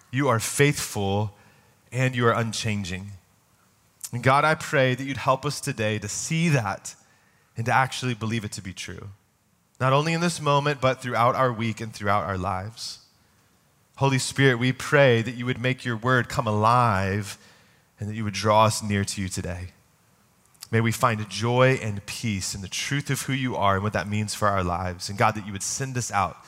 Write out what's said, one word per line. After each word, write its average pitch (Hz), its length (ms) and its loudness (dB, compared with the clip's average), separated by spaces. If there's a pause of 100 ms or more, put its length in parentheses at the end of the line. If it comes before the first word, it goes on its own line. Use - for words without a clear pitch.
(120)
You 135 160 0
are 117 120 4
faithful 104 960 0 (540)
and 127 240 0
you 120 120 2
are 117 60 6
unchanging. 101 800 -4 (1000)
And 120 100 -6
God, 135 220 6
I 156 100 4
pray 135 400 2
that 131 100 -6
you'd 135 120 -6
help 131 280 0
us 143 160 -4
today 110 380 -2
to 104 100 -8
see 165 420 -2
that 110 440 -2 (600)
and 113 100 -4
to 123 60 0
actually 127 420 0
believe 110 300 -4
it 104 80 -8
to 104 100 -12
be 95 100 -12
true, 95 360 -12 (720)
not 131 120 2
only 151 200 2
in 165 80 0
this 170 200 -2
moment, 143 400 2
but 131 220 0
throughout 120 320 2
our 127 180 2
week 110 280 -4
and 113 120 -10
throughout 101 320 0
our 95 140 -4
lives. 95 640 -6 (960)
Holy 135 220 2
Spirit, 131 420 2
we 127 120 0
pray 127 500 4
that 120 120 -4
you 123 100 -8
would 123 160 -4
make 127 240 -2
your 120 120 -2
word 120 320 2
come 123 180 -2
alive 107 880 2 (640)
and 104 100 -6
that 107 60 -8
you 113 80 -6
would 104 120 -4
draw 107 300 6
us 107 160 2
near 101 240 0
to - 160 -6
you 95 80 -4
today. 87 400 -8 (1000)
May 113 100 2
we 113 120 2
find 107 360 0
joy 120 540 2
and 101 240 -8
peace - 480 -4
in 101 60 -8
the 92 80 -10
truth - 420 -4
of 131 120 -2
who 135 100 -4
you 127 240 -2
are 98 180 4
and 95 80 0
what 104 120 -2
that 101 140 -2
means 104 280 -2
for 107 100 0
our 98 160 2
lives. 90 460 -2
And 101 100 -8
God, 110 160 4
that 104 120 -8
you 104 60 -10
would 98 120 -8
send 131 320 -6
us 123 160 -6
out 95 240 0 (120)